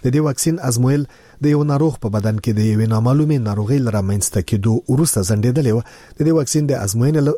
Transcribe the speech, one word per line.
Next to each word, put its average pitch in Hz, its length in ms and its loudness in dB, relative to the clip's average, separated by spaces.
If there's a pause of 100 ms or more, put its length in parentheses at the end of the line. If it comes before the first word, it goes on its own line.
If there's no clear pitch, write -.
د - 100 -2
دې 151 120 2
واکسین 160 320 -2 (120)
ازمویل 131 360 0 (380)
د 147 100 2
یو 147 160 2
ناروغ 147 240 2 (100)
په 107 120 -4
بدن 107 280 -2
کې 117 140 -2
د 107 140 2
یوې 110 220 2
نامعلومې 139 440 2 (100)
ناروغۍ 107 380 0
له 110 120 -2
رامنځته 98 520 -2
کېدو 110 240 0 (200)
وروسته 147 260 0 (100)
ځنډېدلې 120 460 0
وه. 117 80 -2 (340)
د - 80 -20
دې 165 140 2
واکسین 147 320 0
د - 20 2 (120)
ازموینې 135 420 0
له 151 100 0